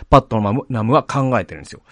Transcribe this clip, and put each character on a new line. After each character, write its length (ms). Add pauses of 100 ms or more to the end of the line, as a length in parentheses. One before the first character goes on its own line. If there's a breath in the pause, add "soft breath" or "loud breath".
パ 80
ッ 40
ト 160 (320)
ラ 140
ム 80
は 120
考 360
え 60
て 80
る 80
ん 40
で 40
す 40
よ。 80 (100)